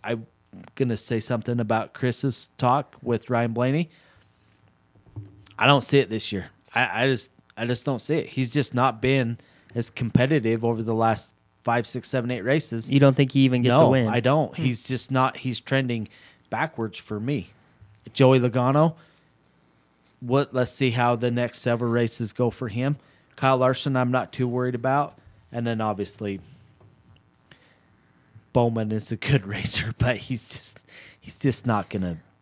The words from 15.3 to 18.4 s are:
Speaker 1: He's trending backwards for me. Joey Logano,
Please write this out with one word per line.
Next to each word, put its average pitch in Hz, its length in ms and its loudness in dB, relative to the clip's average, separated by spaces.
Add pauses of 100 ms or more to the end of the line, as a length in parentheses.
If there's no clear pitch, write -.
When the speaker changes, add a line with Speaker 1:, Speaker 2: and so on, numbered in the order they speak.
Speaker 1:
He's 127 240 -6
trending 120 480 -2 (420)
backwards 113 480 -6
for 107 220 -8
me. 117 300 -6 (640)
Joey 131 260 6
Logano, 131 540 2 (1300)